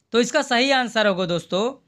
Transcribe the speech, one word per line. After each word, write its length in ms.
तो 80
इसका 240
सही 280
आंसर 340
होगा 200
दोस्तों 440